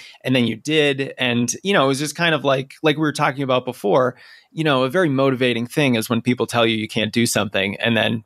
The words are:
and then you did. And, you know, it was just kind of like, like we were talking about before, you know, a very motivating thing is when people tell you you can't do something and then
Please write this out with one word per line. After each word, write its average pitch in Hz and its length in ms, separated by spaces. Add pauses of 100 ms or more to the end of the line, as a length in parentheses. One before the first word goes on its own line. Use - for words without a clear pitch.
(220)
and 131 140
then 123 100
you 113 100
did. 143 600
And, 120 320 (120)
you 196 100
know, 165 120
it 135 40
was 135 100
just 147 180
kind 165 180
of 147 100
like, 135 380
like 151 140
we 156 60
were 151 100
talking 143 300
about 127 220
before, 131 520 (360)
you 160 100
know, 139 200
a 131 80
very 175 180
motivating 131 580
thing 135 280
is 110 160
when 113 100
people 123 260
tell 117 200
you 113 100
you 107 120
can't 107 260
do 117 100
something 101 520
and 113 200
then 110 300